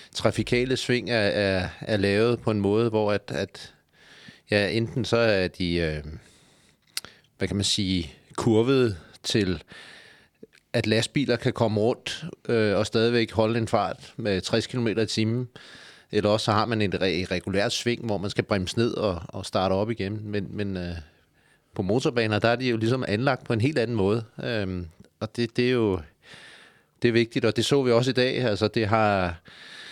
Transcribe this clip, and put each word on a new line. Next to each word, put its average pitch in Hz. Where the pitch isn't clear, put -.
trafikale 123
sving 117
er, 120
er, 98
er 110
lavet 104
på -
en 107
måde, 104
hvor 107
at, -
at, -
ja, 104
enten 113
så 117
er 104
de, 87
øh, 78
hvad 98
kan 92
man 101
sige, 92
kurvet 117
til, 92
at 110
lastbiler 117
kan 120
komme 107
rundt, -
øh, 107
og 107
stadigvæk 117
holde 113
en 113
fart -
med 101
tres 113
kilometer 110
i 107
timen, 113
eller 104
også 107
så 113
har 104
man 110
et 92
re-, 90
regulært 98
sving, -
hvor 104
man 98
skal -
bremse 95
ned 117
og, 92
og -
starte 95
op 104
igen. 107
Men, 104
men, 98
øh, 87
på -
motorbaner, 110
der 107
er 120
de 127
jo 117
ligesom 113
anlagt 123
på -
en 113
helt 143
anden 117
måde. 104
Øhm, 95
og -
det, 117
det 123
er 127
jo, 107
det 120
er 120
vigtigt, 117
og 110
det 117
så 143
vi 127
også 123
i 120
dag. 127
Altså, 107
det 110
har, 101